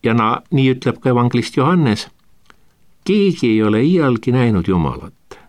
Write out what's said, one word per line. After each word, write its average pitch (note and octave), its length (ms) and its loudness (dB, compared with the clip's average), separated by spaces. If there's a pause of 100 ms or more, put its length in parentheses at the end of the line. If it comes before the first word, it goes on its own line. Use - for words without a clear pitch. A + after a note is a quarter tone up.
ja A2+ 120 0
na-, A#2 360 0
nii C3+ 240 2
ütleb B2+ 260 -4
ka C3 100 -2
evangelist A#2+ 460 0
Johannes: C#3+ 520 0 (960)
"Keegi F#3+ 460 0
ei A2 120 2
ole G#2+ 200 2
iialgi C3+ 500 0
näinud A#2 360 0
Jumalat. E2 720 -4 (100)